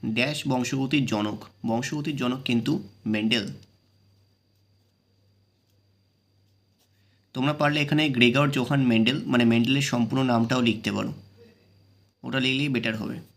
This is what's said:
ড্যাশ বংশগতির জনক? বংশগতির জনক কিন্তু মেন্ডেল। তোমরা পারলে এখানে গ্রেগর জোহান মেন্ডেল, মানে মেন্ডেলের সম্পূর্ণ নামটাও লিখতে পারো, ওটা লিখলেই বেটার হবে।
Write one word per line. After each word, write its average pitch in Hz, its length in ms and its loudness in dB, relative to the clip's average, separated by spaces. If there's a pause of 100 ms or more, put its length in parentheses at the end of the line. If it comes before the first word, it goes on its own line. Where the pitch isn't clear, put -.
ড্যাশ 127 420 -2
বংশগতির 131 580 0
জনক? 104 380 -4 (220)
বংশগতির 143 500 -4
জনক 127 260 -4
কিন্তু 120 460 -2 (180)
মেন্ডেল। 107 460 0 (3750)
তোমরা 135 180 0
পারলে 147 280 0
এখানে 151 280 2
গ্রেগর 127 420 4
জোহান 135 360 2
মেন্ডেল, 113 400 2
মানে 123 180 4
মেন্ডেলের 117 380 4
সম্পূর্ণ 127 420 0
নামটাও 123 380 0
লিখতে 113 300 -2
পারো, 101 200 -4 (1080)
ওটা 123 180 -4
লিখলেই 131 280 -2
বেটার 117 280 -2
হবে। 110 240 -8 (160)